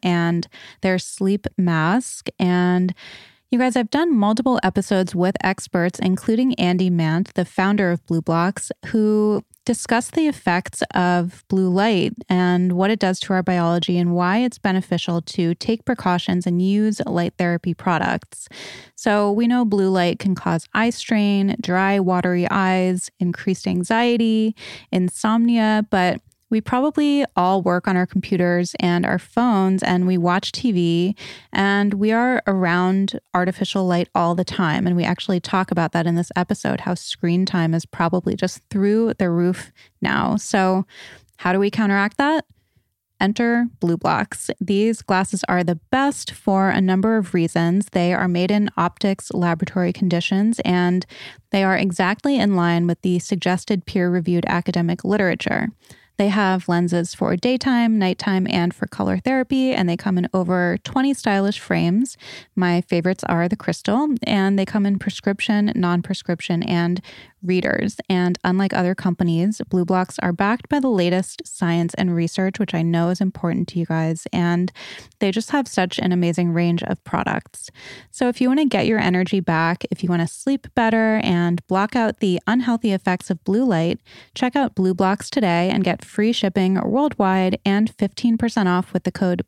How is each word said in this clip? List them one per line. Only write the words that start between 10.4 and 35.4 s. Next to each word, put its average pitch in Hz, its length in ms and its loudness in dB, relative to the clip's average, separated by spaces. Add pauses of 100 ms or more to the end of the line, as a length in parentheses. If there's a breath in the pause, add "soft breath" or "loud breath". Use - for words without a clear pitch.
of 180 520 0
blue 190 220 2
light 196 440 2 (140)
and 180 460 2
what 190 160 2
it 220 80 0
does 185 220 0
to - 120 -6
our 185 120 2
biology 175 540 0
and 175 180 2
why 180 240 2
it's 247 180 -2
beneficial 180 640 -2
to 170 340 -2
take - 300 -4
precautions 180 640 0
and 175 160 0
use 208 420 2
light 175 320 -2
therapy 175 360 -2
products. - 760 -2 (480 loud breath)
So 208 360 2
we 226 160 2
know 247 160 2
blue 196 260 2
light 175 280 2
can 190 160 0
cause 170 400 -2
eye 226 160 2
strain, 202 720 0
dry, 190 380 2
watery 180 500 2
eyes, 185 680 0
increased 180 480 -2
anxiety, 220 880 0 (360 loud breath)
insomnia, 214 1000 2
but 180 300 2 (280)
we 220 100 2
probably 285 640 0 (140)
all 185 240 2
work 180 260 0
on 190 80 2
our 180 100 2
computers 180 760 0
and 175 240 2
our 180 120 0
phones, 190 640 0
and 180 240 0
we 185 120 2
watch 175 340 0
T 240 220 -2
V, 175 420 2 (380 loud breath)
and 202 400 2
we 208 180 0
are 247 340 2
around 185 720 2 (160)
artificial 185 540 0
light 175 260 0
all 170 220 0
the 180 80 -2
time. - 420 -2
And 180 120 2
we 175 80 0
actually 180 340 -2
talk 190 320 -2